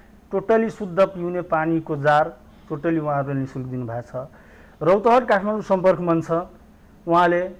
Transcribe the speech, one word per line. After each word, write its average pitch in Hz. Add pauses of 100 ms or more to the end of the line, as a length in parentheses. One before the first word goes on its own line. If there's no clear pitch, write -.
(340)
totally 220
शुद्ध 180
पिउने 180
पानीको 160
जार 151 (340)
totally 160
उहाँहरूले 143
निशुल्क 135
दिनुभएको 127
छ। - (540)
रौतहट 240
काठमाडौँ 208
सम्पर्क 185
मञ्च, 165 (760)
उहाँले 175